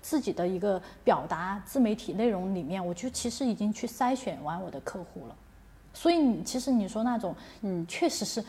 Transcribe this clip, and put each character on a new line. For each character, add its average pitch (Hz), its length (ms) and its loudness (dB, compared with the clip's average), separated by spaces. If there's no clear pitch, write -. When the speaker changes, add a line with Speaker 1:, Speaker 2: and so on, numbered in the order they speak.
Speaker 1:
自 - 160 0
己 220 140 0
的 180 160 0
一 190 100 0
个 185 240 0
表 160 240 4
达 185 380 -2
自 - 120 -2
媒 226 160 6
体 - 200 -4
内 233 160 4
容 190 260 0
里 175 80 -2
面， 180 220 -2
我 175 80 -2
就 247 160 -4
其 - 200 -2
实 262 160 -2
已 226 80 4
经 208 200 0
去 - 120 -4
筛 254 300 2
选 160 300 -6
完 170 160 -4
我 180 100 -8
的 139 80 -8
客 180 240 -8
户 127 240 -14
了。 - 80 -16
所 - 160 2
以 349 60 6
你， 247 260 4
其 - 160 -4
实 262 140 -2
你 214 160 4
说 220 160 -2
那 240 140 0
种 180 180 -4
Speaker 2:
嗯。 180 220 -2
Speaker 1:
确 - 220 0
实 - 160 -2
是， 214 260 -2